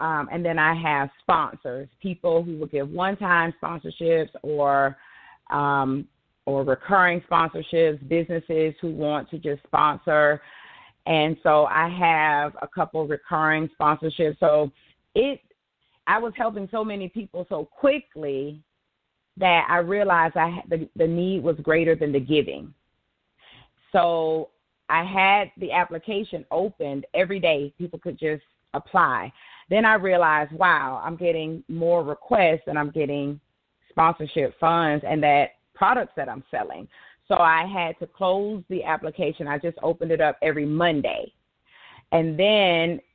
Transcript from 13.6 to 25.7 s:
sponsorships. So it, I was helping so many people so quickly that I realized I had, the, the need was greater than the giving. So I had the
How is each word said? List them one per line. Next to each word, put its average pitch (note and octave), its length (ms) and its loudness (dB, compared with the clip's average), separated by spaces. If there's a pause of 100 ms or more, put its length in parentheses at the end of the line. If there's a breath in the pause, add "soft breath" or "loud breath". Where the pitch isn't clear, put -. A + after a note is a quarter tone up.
sponsorships. D#3 640 0
So D3+ 300 4 (440 soft breath)
it, C4 260 0 (640)
I G3 120 2
was A#3 180 -4
helping G#3 340 -4
so A3 140 -4
many G3+ 240 -6
people F#3 400 -10
so D#3+ 180 -6
quickly D3+ 960 -4 (760)
that F3+ 320 2
I E3+ 100 2
realized F3 600 2
I E3 100 2
had, F3 200 -8
the, D#3+ 280 -4
the E3 100 2
need F3 360 -2
was D#3 200 0
greater E3 320 2
than D#3 180 -2
the C#3 80 2
giving. B2 520 -2 (1200 soft breath)
So E3 580 2 (400)
I E3 140 2
had F#3+ 520 2
the F3 140 -8